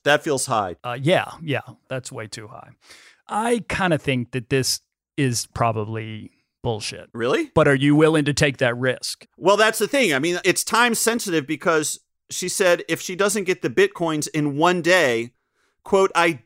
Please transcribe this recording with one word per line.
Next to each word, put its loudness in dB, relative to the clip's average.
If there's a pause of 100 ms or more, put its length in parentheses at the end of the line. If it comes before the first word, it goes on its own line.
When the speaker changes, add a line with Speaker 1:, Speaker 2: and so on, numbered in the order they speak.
Speaker 1:
That 4
feels -2
high. -2
Speaker 2:
Uh, -8
yeah, 2 (100)
yeah, -4 (280)
that's -10
way -10
too -16
high. -20 (580)
I -2
kinda 0
think -4
that -8
this 0 (360)
is -2
probably -4 (300)
bullshit. -6
Speaker 1:
Really? -2
Speaker 2:
But 4
are 4
you 4
willing 4
to 0
take 0
that 0
risk? -4 (100)
Speaker 1:
Well, 2
that's 2
the 0
thing. 2
I 0
mean, 0
it's 2
time 2
sensitive -2
because -2 (320)
she -6
said 2
if -2
she -8
doesn't 0
get -2
the -2
Bitcoins 0
in -2
one 2
day, 2 (500)
quote, 2
"I 2